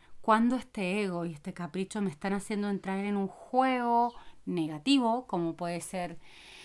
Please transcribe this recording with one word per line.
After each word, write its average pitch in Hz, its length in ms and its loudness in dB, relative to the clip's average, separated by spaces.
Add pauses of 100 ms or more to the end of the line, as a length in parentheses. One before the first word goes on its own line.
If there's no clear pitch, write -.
(200)
cuándo 226 360 4
este 208 460 -2
ego 175 220 -2
y 170 80 -4
este 175 220 -12
capricho 190 480 -4
me 196 80 0
están 196 240 -4
haciendo 208 340 -4
entrar 196 300 -4
en 202 180 -2
un 196 120 0
juego 240 840 2 (300)
negativo, 226 840 2
como 170 300 -2
puede 170 240 -4
ser 175 380 -6 (460)